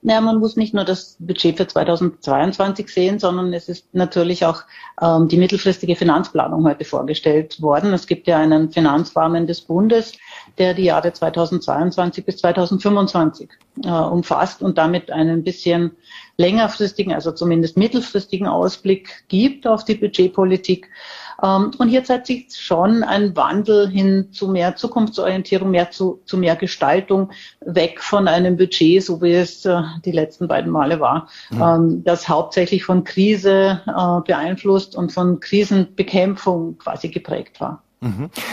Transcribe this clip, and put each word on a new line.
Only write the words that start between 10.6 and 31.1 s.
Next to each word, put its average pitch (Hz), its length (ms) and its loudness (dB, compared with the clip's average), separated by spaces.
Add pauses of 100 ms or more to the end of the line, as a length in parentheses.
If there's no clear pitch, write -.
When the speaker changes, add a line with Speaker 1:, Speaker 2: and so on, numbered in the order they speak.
Speaker 1:
die 185 120 0
Jahre 160 260 2
zweitausendzweiundzwanzig 170 1120 -2
bis 190 120 -6
zweitausendfünfundzwanzig, 180 1120 0 (340)
äh, 180 60 -6
umfasst 170 720 -2
und 185 160 -2
damit 170 340 0
einen 160 320 0
bisschen 170 480 -2 (460)
längerfristigen, 202 720 0
also 160 220 -4
zumindest 165 420 0
mittelfristigen 196 720 -2
Ausblick 190 800 -2
gibt 247 400 0
auf 220 160 0
die 214 120 0
Budgetpolitik. 185 920 0 (560)
Ähm, 190 340 2
und 240 120 2
hier 254 160 2
zeigt 254 220 -2
sich 247 200 -6 (100)
schon 202 460 0
ein 202 320 0
Wandel 196 540 2
hin 190 420 0
zu - 160 -6
mehr 180 300 -2
Zukunftsorientierung, 190 960 -2
mehr 175 200 0
zu, - 340 -4
zu - 120 -4
mehr 175 180 2
Gestaltung, 190 760 -2 (300)
weg 170 400 -2
von 196 260 0
einem 180 300 2
Budget, 180 460 4
so 170 180 -4
wie 170 120 4
es, 175 320 0
äh, 175 160 2 (220)
die 185 80 -4
letzten 160 360 -2
beiden 165 240 -2
Male 156 280 0
war, 143 280 0 (220)